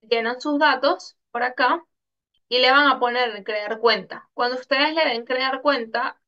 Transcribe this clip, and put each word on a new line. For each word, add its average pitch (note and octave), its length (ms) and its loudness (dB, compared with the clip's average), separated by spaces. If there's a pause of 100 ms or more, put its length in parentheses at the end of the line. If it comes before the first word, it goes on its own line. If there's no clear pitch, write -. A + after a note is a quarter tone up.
Llenan A3+ 360 -2
sus D4 200 -2
datos C#4+ 580 0 (140)
por A#3+ 120 -4
acá C#4 440 0 (640)
y A#3+ 80 0
le B3+ 120 4
van C#4+ 180 6
a B3+ 100 2
poner A#3+ 360 0
en G3 100 -14
crear G#3+ 360 -6
cuenta. G#3+ 540 -2
Cuando B3 240 -2
ustedes C#4+ 360 0
le D#4+ 120 2
den A#3+ 180 -2
crear C4 380 -4
cuenta A#3+ 640 -2